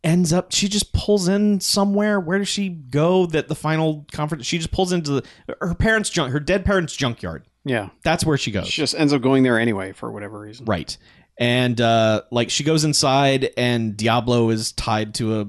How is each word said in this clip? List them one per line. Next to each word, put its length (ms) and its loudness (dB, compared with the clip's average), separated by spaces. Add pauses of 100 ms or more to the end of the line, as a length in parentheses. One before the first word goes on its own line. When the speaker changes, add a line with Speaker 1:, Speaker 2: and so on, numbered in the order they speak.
Speaker 1:
ends 280 2
up, 200 0
she 160 0
just 240 -4
pulls 360 2
in 320 2
somewhere. 600 0
Where 180 -2
does 100 -2
she 200 -2
go 580 0
that 220 -2
the 80 -4
final 560 -2
conference, 340 -4
she 120 -2
just 120 -6
pulls 220 0
into 200 0
the, 100 0 (380)
her 140 -2
parents' 360 2
junk-, 220 -2
her 80 -2
dead 240 -2
parents' 300 0
junkyard. 500 -4 (200)
Speaker 2:
Yeah. 240 -2 (160)
Speaker 1:
That's 200 0
where 140 2
she 140 -4
goes. 160 -4
Speaker 2:
She 140 -4
just 120 -2
ends 180 2
up 100 2
going 200 4
there 160 4
anyway 340 0
for 200 -12
whatever 260 -14
reason. 280 -14
Speaker 1:
Right. 300 -4 (420)
And, 420 0
uh, 500 4
like, 200 0
she 140 -2
goes 200 2
inside 760 2
and 380 0
Diablo 540 2
is 220 -2
tied 440 -4
to 240 -2
a 80 -4